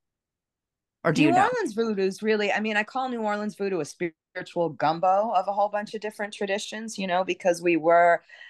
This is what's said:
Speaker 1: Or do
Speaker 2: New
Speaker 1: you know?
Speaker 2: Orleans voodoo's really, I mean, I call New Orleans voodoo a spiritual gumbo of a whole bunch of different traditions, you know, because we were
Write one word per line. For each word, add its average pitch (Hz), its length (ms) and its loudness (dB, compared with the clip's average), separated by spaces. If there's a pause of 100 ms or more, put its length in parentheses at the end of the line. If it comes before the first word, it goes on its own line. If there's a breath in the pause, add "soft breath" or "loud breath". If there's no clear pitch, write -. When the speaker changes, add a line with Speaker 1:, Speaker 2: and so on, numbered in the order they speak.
(1040)
Speaker 1:
Or 170 100 2
do 254 80 4
Speaker 2:
New 320 80 6
Speaker 1:
you - 60 4
know? 370 80 6
Speaker 2:
Orleans 440 300 -2
voodoo's 196 480 -2
really, 208 300 0
I 196 80 0
mean, 214 160 -2
I 208 80 2
call 262 240 -6
New 240 140 -6
Orleans 208 340 -4
voodoo 196 240 -4
a 147 60 -4
spiritual 170 840 -6
gumbo 180 600 0
of 190 160 0
a 202 60 0
whole 202 160 0
bunch 208 240 -6
of 214 80 -8
different 208 320 -8
traditions, 214 640 -6
you 190 100 -4
know, 175 160 2
because 175 380 -2
we 175 160 2
were 170 460 4 (260 loud breath)